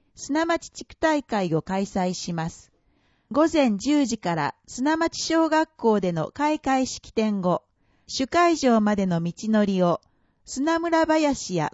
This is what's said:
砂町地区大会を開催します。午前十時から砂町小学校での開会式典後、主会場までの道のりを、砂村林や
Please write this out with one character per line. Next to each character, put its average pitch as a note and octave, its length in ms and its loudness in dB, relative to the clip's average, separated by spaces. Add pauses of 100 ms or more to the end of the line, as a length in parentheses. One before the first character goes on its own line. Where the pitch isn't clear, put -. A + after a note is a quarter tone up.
(160)
砂 D#4 320 -2
町 E4+ 240 -4
地 - 140 -18
区 - 100 -20
大 D#4 300 0
会 F#3+ 320 -2
を D3+ 60 -2
開 F#3+ 220 -4
催 F#3 300 -4
し - 180 -10
ま E3 160 -6
す。 - 220 -20 (640)
午 D4+ 200 4
前 C4 240 4
十 C#4+ 280 2
時 A3+ 140 -4
か E3+ 180 -2
ら C#3+ 180 -2 (140)
砂 D4 280 -2
町 E4 240 -2
小 D#4+ 280 2
学 D#4 260 0
校 G#3+ 240 2
で F#3 140 -2
の D#3+ 180 -4
開 D4+ 300 -2
会 C4 260 0
式 - 260 -12
典 G#3+ 280 -2
後、 F3 240 0 (420)
主 - 220 -6
会 E4+ 260 4
場 A#3+ 260 2
ま G#3 140 2
で G3 120 -2
の E3+ 140 0
道 E3+ 120 -4 (160)
の G#3+ 160 4
り F#3+ 180 2
を、 F3 180 2 (500)
砂 E4 280 0
村 E4 260 2
林 D4 520 0
や D3+ 180 -2